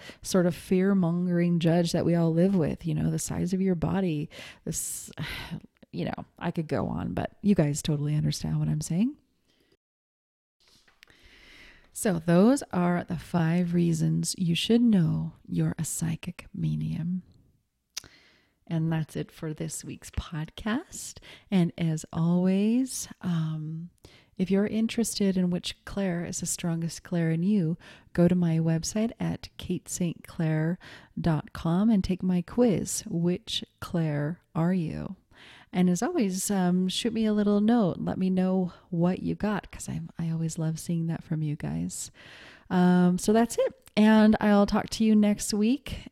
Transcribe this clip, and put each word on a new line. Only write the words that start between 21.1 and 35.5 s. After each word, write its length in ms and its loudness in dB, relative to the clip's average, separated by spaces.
And 280 2
as 360 -2
always, 920 0
um, 680 -4
if 120 0
you're 180 2
interested 680 0
in 140 2
which 340 -4
Claire 400 -4
is 160 -6
the 60 -8
strongest 580 -4
Claire 280 0
in 120 0
you, 340 2
go 140 6
to 80 4
my 240 2
website 600 0
at 380 -6
kate 320 -8
saint 360 -4
clair 520 -2
dot 320 0
com 380 0
and 140 4
take 200 -4
my 180 2
quiz, 640 0
Which 580 -4
Claire 580 -4
Are 180 2
You? 440 -4